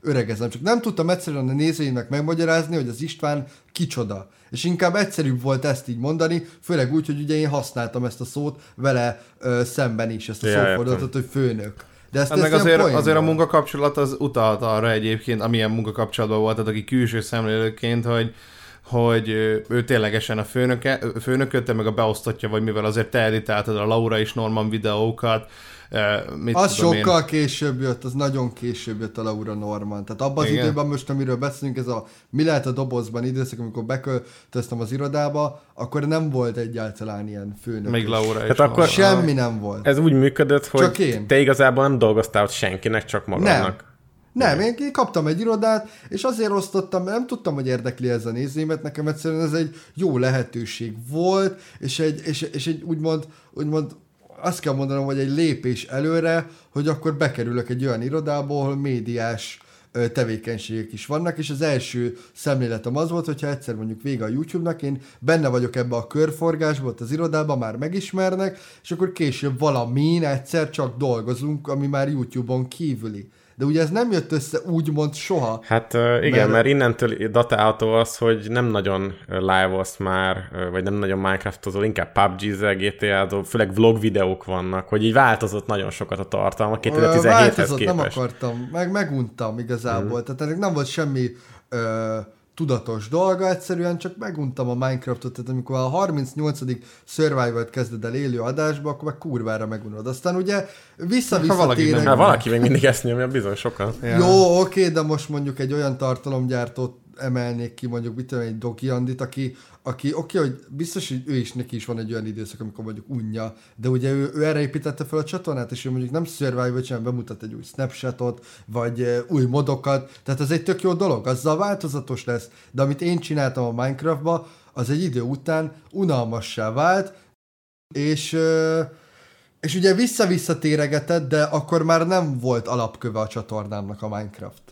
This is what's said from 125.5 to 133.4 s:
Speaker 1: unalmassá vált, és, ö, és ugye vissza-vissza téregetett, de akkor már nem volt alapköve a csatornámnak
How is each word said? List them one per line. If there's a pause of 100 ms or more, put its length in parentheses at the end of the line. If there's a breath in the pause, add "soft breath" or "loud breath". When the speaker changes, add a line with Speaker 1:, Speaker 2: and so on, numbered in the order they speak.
Speaker 1:
unalmassá
vált, (800 soft breath)
és,
ö, (800 soft breath)
és
ugye
vissza-vissza
téregetett,
de
akkor
már
nem
volt
alapköve
a
csatornámnak